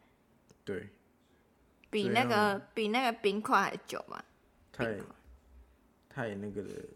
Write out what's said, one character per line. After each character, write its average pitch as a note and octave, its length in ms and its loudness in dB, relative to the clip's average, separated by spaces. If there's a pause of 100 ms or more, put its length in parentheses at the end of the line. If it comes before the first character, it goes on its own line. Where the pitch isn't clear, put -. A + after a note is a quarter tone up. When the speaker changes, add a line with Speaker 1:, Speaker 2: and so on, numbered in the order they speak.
(640)
Speaker 1:
对。 G2+ 260 -8 (1000)
Speaker 2:
比 G3+ 200 0
那 B3 160 4
个， A#3+ 40 0
Speaker 1:
所 A#3 60 4
以 G#3 240 4
呢， - 40 -10 (120)
Speaker 2:
比 G#3+ 140 0
那 B3+ 160 2
个 A#3 80 2
冰 G#3 280 0
块 G#3+ 220 4
还 - 140 -2 (100)
久 - 220 -8
嘛。 G1+ 120 -12 (520)
Speaker 1:
太， A#2+ 140 -2
Speaker 2:
冰 G#2 120 -2
块。 E2 80 -10 (1040)
Speaker 1:
太 A2+ 240 -6
那 G2+ 160 -8
个 G2+ 100 -8
的， F#2+ 80 -8 (280)